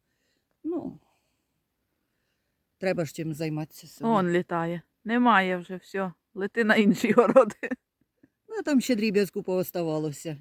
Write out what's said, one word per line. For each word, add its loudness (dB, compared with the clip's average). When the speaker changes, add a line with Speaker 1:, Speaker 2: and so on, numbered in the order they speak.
Speaker 1:
Ну, -8
треба -4
ж -14
чим -8
займатися -8
собі. -6
Speaker 2:
Он 2
літає. -2
Немає 2
вже, -10
все. -8
Лети -2
на 4
інші 4
<laughs> 6
городи. 6
Speaker 1:
Ну, -8
там 2
ще 0
дріб'язку 0
пооставалося. -4